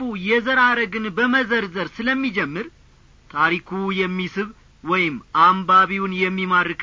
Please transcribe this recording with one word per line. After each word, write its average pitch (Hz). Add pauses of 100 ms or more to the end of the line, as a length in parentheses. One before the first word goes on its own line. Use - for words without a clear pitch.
(200)
የዘር 233
ሐረግን 233
በመዘርዘር 214
ስለሚጀምር 214 (640)
ታሪኩ 165 (220)
የሚስብ 185 (360)
ወይም 170 (260)
አንባቢውን 185
የሚማርክ 185